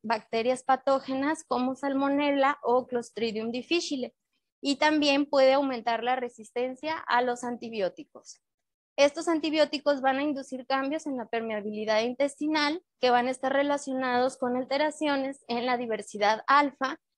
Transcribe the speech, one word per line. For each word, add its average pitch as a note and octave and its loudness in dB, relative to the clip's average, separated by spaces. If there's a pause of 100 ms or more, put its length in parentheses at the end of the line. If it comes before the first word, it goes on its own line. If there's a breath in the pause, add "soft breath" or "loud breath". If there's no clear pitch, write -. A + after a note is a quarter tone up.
bacterias A3+ -2
patógenas C4+ 0
como B3+ -2
Salmonella C#4 0
o B3 2
Clostridium A3+ -4
difficile. C4 -4 (500)
Y C#4 0
también D4 2
puede C4+ 6
aumentar A#3+ 0
la B3 0
resistencia B3+ -6 (120)
a A#3+ 2
los B3 -2
antibióticos. A3+ -8 (520)
Estos C#4+ 2
antibióticos D4+ 2
van C4 2
a C#4 -2
inducir C4 -6
cambios C#4 -2
en C4+ -6
la A3+ -8
permeabilidad G#3+ -2
intestinal D4 -2 (160)
que B3+ 4
van A#3+ 4
a C4 -2
estar C4 -2
relacionados C4 0
con B3 -2
alteraciones C#4 -2
en A#3+ -4
la B3 0
diversidad G#3+ 0
alfa C#4 2 (180)